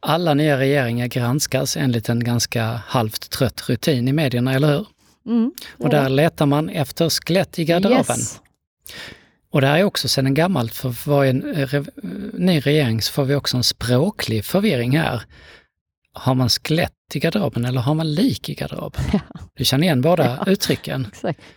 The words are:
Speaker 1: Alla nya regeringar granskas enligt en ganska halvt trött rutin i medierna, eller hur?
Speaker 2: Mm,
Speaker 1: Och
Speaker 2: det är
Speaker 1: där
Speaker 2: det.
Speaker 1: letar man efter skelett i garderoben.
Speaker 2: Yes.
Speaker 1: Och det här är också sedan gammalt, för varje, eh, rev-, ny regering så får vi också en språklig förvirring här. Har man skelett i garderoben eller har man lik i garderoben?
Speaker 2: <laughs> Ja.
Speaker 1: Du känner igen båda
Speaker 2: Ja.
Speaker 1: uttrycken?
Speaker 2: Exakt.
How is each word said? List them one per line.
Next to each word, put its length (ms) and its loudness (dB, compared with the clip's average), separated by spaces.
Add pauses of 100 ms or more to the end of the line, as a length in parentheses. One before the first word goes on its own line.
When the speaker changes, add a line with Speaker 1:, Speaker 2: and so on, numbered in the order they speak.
Speaker 1:
Alla 340 0
nya 240 2
regeringar 480 0
granskas 680 -2
enligt 320 0
en 160 0
ganska 400 0 (220)
halvt 440 -2
trött 380 -4
rutin 400 0
i 40 2
medierna, 420 0
eller 140 4
hur? 180 0 (400)
Speaker 2:
Mm, 260 0 (260)
Speaker 1:
Och 120 0
Speaker 2:
det 60 4
är 60 4
Speaker 1:
där 80 0
Speaker 2:
det. 60 0
Speaker 1:
letar 300 2
man 220 2
efter 420 -2
skelett 480 -2
i 60 -2
garderoben. 340 4 (200)
Speaker 2:
Yes. 220 -8 (1120)
Speaker 1:
Och 80 2
det 60 4
här 120 4
är 60 4
också 240 -2
sedan 260 2
gammalt, 400 0
för 360 -6
varje, 220 4
eh, 340 -2
rev-, 240 -2 (440)
ny 260 2
regering 420 2
så 100 -4
får 120 0
vi 100 0
också 220 -2
en 80 0
språklig 800 0
förvirring 540 0
här. 240 -2 (920)
Har 220 0
man 140 2
skelett 440 0 (220)
i 40 -2
garderoben 460 0
eller 160 -2
har 140 0
man 200 -2
lik 340 0
i 60 -8
garderoben? 520 -8
Speaker 2:
<laughs> 60 0
Ja. 60 2 (360)
Speaker 1:
Du 100 -4
känner 200 2
igen 160 4
båda 460 2
Speaker 2:
Ja. 60 4
Speaker 1:
uttrycken? 600 -2
Speaker 2:
Exakt. 280 -6 (160)